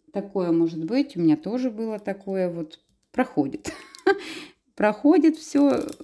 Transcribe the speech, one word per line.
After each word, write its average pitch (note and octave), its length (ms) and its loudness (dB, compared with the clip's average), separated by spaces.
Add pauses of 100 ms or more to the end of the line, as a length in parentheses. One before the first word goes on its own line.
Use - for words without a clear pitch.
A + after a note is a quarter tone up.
(160)
Такое G3 340 -4
может E3 320 2
быть. B3+ 320 -2
У F3 60 -6
меня D#3 160 6
тоже A#3+ 340 -4
было A3 280 -6
такое. F#3+ 520 -4
Вот E3+ 300 -10 (320)
проходит. - 580 -2 (360)
<laughs> - 680 -4
Проходит D4 600 4
всё. - 500 0 (180)